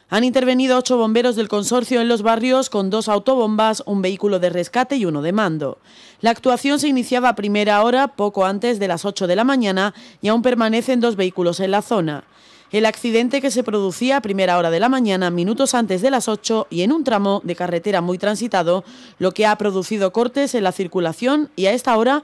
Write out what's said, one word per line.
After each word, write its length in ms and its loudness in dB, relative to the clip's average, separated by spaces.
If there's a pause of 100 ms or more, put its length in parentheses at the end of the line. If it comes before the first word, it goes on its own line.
(140)
Han 120 2
intervenido 520 2
ocho 200 0
bomberos 400 2
del 100 -2
consorcio 540 0
en 80 0
los 120 2
barrios 480 2
con 200 -2
dos 180 -2
autobombas, 760 0
un 160 -2
vehículo 380 0
de 100 2
rescate 480 -2
y 80 -2
uno 160 -2
de 100 -2
mando. 460 -2 (420)
La 120 0
actuación 500 0
se 80 0
iniciaba 400 0
a 60 0
primera 460 2
hora, 280 2
poco 340 -2
antes 340 0
de 120 -2
las 160 -4
ocho 200 -4
de 120 2
la 80 2
mañana, 480 0 (280)
y 60 -2
aún 140 2
permanecen 580 2
dos 160 0
vehículos 460 -2
en 100 0
la 100 2
zona. 440 -2 (480)
El 140 2
accidente 520 0
que 120 0
se 120 -2
producía 540 -2
a 40 -2
primera 360 0
hora 120 2
de 120 0
la 80 2
mañana, 400 0
minutos 440 0
antes 280 0
de 100 2
las 160 -2
ocho 420 -2
y 120 -4
en 100 2
un 140 0
tramo 400 0
de 100 -4
carretera 460 -2
muy 160 -2
transitado, 640 0 (340)
lo 140 0
que 140 0
ha 100 4
producido 560 -2
cortes 440 0
en 100 0
la 80 0
circulación 800 -2
y 120 0
a 40 4
esta 240 0
hora 280 2